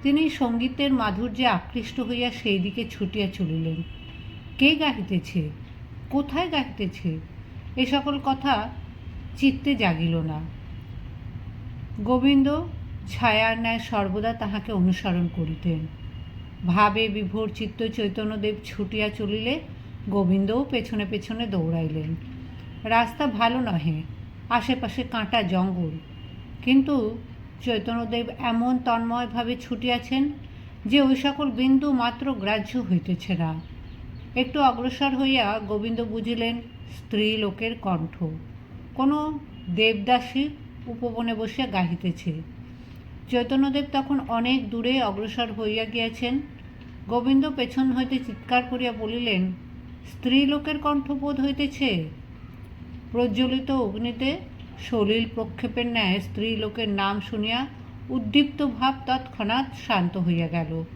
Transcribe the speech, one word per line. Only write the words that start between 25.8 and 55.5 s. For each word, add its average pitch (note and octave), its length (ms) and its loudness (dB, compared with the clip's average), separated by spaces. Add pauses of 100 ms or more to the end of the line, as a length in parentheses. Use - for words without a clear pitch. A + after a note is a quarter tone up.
কিন্তু C4 540 4 (440)
চৈতন্যদেব A#3 640 0 (140)
এমন B3 380 2
তন্ময়ভাবে A#3 840 0
ছুটিয়াছেন B3 680 0 (560)
যে B3+ 160 6
ওই C4 140 6
সকল C#4+ 360 0
বিন্দু C4+ 400 6
মাত্র B3 420 2
গ্রাহ্য G#3 440 0
হইতেছে F3+ 580 0
না। D#3+ 240 0 (760)
একটু B3+ 260 2
অগ্রসর B3+ 540 4
হইয়া B3+ 440 4
গোবিন্দ G#3+ 440 0
বুঝিলেন A#3 580 0 (360)
স্ত্রী G#3+ 400 2
লোকের A3 380 -2
কণ্ঠ, F3 480 -2 (720)
কোনো D4 440 2 (360)
দেবদাসী A3+ 760 4 (380)
উপবনে A#3 460 -2
বসিয়া A3 340 -2
গাহিতেছে। F3 680 0 (960)
চৈতন্যদেব C4+ 640 2
তখন C4+ 360 2
অনেক A#3 420 2
দূরে A#3+ 340 2
অগ্রসর G#3+ 500 -2
হইয়া A3 320 0
গিয়াছেন। A#3 540 -2 (680)
গোবিন্দ C4 480 4
পেছন C4 360 2
হইতে B3+ 260 0
চিৎকার B3 460 0
করিয়া B3 280 -2
বলিলেন, G#3+ 600 0 (600)
"স্ত্রী C4 320 4
লোকের D4 340 0
কণ্ঠ D4 320 0
বোধ C#4 300 0
হইতেছে।" C4+ 600 2 (1080)
প্রজ্বলিত B3 600 2
অগ্নিতে A#3+ 680 0 (420)
সলিল A3 460 2 (100)
প্রক্ষেপের A#3 520 -2